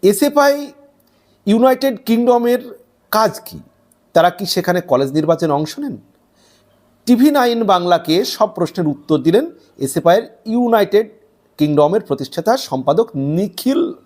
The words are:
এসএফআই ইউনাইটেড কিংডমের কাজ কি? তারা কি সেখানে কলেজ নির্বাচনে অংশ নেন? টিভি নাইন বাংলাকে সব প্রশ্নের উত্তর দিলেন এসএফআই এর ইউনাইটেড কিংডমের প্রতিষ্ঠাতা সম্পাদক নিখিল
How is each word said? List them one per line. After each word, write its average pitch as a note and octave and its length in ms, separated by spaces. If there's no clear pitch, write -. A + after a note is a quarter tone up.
এসএফআই C#4+ 680
ইউনাইটেড B3+ 600
কিংডমের A#3+ 720
কাজ G#3+ 340
কি? - 140
তারা E3+ 160
কি F3+ 160
সেখানে F3+ 360
কলেজ C3+ 300
নির্বাচনে D#3 420
অংশ D3+ 260
নেন? B3+ 180
টিভি B3 260
নাইন A#3+ 320
বাংলাকে F3 640
সব - 300
প্রশ্নের F3 320
উত্তর D3+ 300
দিলেন G3+ 340
এসএফআই E3 400
এর - 100
ইউনাইটেড A3 640
কিংডমের D3+ 440
প্রতিষ্ঠাতা E3+ 560
সম্পাদক D3 580
নিখিল G3 760